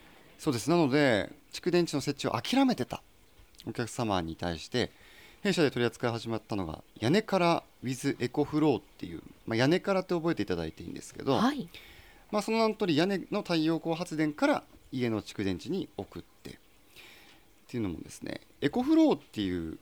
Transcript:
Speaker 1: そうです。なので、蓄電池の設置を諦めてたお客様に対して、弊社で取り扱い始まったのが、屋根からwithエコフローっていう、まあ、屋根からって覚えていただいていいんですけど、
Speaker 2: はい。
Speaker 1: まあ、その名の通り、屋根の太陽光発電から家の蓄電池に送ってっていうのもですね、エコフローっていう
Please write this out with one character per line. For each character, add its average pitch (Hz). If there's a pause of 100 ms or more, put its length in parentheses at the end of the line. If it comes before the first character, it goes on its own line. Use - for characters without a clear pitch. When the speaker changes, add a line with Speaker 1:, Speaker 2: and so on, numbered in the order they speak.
(380)
Speaker 1:
そ -
う -
で 117
す。 131
な 170
の 160
で、 127 (220)
蓄 -
電 175
池 156
の 139
設 -
置 -
を 117
諦 269
め 247
て 127
た - (640)
お 113
客 113
様 104
に 82
対 85
し -
て、 113 (500)
弊 196
社 175
で 135
取 123
り 120
扱 120
い -
始 113
ま 113
っ -
た -
の 92
が、 78 (160)
屋 107
根 202
か 196
ら 170 (200)
with 131
エ 123
コ 147
フ 151
ロ 147
ー 95
っ - (160)
て -
い 85
う、 - (240)
ま 113
あ、 -
屋 127
根 180
か 196
ら 185
っ 185
て -
覚 170
え 156
て 104
い -
た 87
だ 82
い 80
て -
い 87
い -
ん -
で -
す -
け -
ど、 135
Speaker 2:
は 240
い。 240 (640)
Speaker 1:
ま 208
あ、 -
そ 220
の 226
名 226
の 214
通 208
り、 151
屋 165
根 196 (120)
の 202
太 170
陽 160
光 165
発 165
電 151
か 269
ら - (280)
家 123
の 107
蓄 -
電 95
池 -
に 190
送 95
っ -
て -
っ - (1160)
て 127
い -
う 110
の 95
も 85
で -
す -
ね、 - (180)
エ 143
コ 247
フ 311
ロ 311
ー 185
っ -
て -
い 90
う -